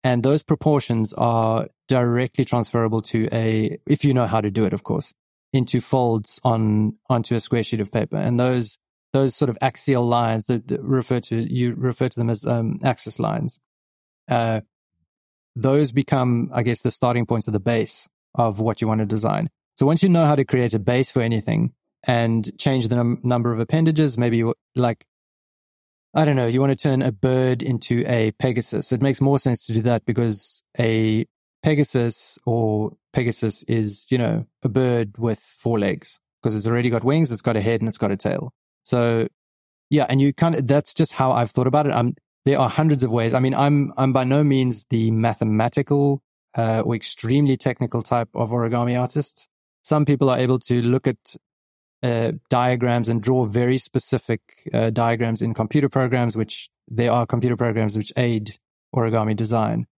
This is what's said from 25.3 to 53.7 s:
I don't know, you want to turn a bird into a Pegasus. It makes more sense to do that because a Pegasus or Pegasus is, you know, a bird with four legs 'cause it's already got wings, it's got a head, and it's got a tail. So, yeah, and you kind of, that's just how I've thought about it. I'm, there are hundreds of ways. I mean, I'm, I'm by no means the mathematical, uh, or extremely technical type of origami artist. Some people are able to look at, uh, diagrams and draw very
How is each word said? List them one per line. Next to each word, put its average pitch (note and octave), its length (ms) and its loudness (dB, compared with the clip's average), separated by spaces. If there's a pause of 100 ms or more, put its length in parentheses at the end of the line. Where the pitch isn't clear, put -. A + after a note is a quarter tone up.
I D#3 120 2
don't D3 100 4
know, B2+ 120 2
you A#2+ 120 2
want C#3 120 4
to C3+ 60 0
turn C3+ 240 0
a B2+ 100 0
bird B2+ 500 0
into A#2+ 460 -2
a A2 240 0
Pegasus. A#2 600 -2
It B2+ 100 -2
makes C#3 200 0
more C#3 180 2
sense B2 280 -2
to A2+ 60 -4
do A2 100 0
that A#2 220 0
because A2+ 560 -2 (180)
a A2 460 0 (380)
Pegasus C3+ 800 0
or A2 520 -2 (160)
Pegasus A#2 500 -2
is, G#2+ 460 -4
you C3 80 2
know, A2+ 280 -2 (180)
a B2+ 60 0
bird A#2+ 480 0
with A2+ 220 -2
four - 400 -4
legs - 400 -4 (220)
'cause A2 140 -2
it's G#2+ 120 -2
already A#2+ 220 2
got A#2 140 -2
wings, C#3 280 2
it's A2+ 100 -8
got A2+ 140 0
a G#2+ 60 0
head, A2+ 200 0
and A2+ 60 -2
it's G#2+ 120 -6
got G#2 120 0
a G2 60 -2
tail. F#2 340 -4 (320)
So, A#2 440 0 (640)
yeah, D3 200 4
and C3+ 100 4
you C#3 140 4
kind E3 220 2
of, C3+ 120 -2
that's C#3+ 260 2
just - 200 0
how C3 180 2
I've A#2+ 200 0
thought B2+ 160 2
about D3 180 2
it. C#3+ 80 0
I'm, A#2+ 220 0 (300)
there C#3 140 4
are B2+ 80 4
hundreds D3+ 360 2
of A#2 80 0
ways. A#2 240 0
I B2+ 40 2
mean, C3 140 2
I'm, C#3+ 420 2
I'm C3 160 2
by B2+ 120 2
no C3+ 200 2
means C3 420 0
the A2+ 260 2
mathematical, A#2 1120 0 (340)
uh, A2+ 260 0
or A#2+ 120 0
extremely C3 640 0
technical A#2+ 440 -4
type A#2 320 -2
of A#2 160 -2
origami A#2+ 500 0
artist. - 480 -4 (360)
Some D3+ 220 2
people C#3 260 2
are B2 80 2
able B2+ 200 2
to A#2+ 220 0
look B2 240 0
at, - 300 -4 (680)
uh, A#2 280 0 (180)
diagrams B2 600 2
and A#2 120 0
draw B2+ 240 2
very A#2+ 320 0